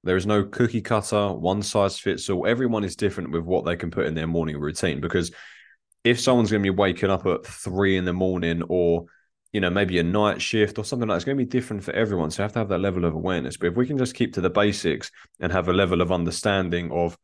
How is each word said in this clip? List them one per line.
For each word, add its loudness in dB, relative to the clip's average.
There 2
is 0
no 2
cookie 0
cutter, 0
one 0
size 0
fits -4
all. 0
Everyone 2
is -4
different -2
with -2
what 0
they 0
can -6
put -2
in -2
their -2
morning -2
routine, -2
because -2
if 4
someone's 4
gonna 2
be 2
waking 2
up 0
at 0
three 0
in -2
the -2
morning 0
or, 2
you 0
know, 2
maybe 2
a 2
night 2
shift 0
or -6
something -4
like 2
that, 0
it's -6
gonna -2
be 0
different -4
for -8
everyone. 0
So -8
you 0
have -6
to 0
have -2
that 0
level 0
of 2
awareness. -2
But -2
if 0
we 2
can -4
just -2
keep -2
to -4
the 2
basics 0
and 0
have 2
a 4
level 4
of 2
understanding 0
of -2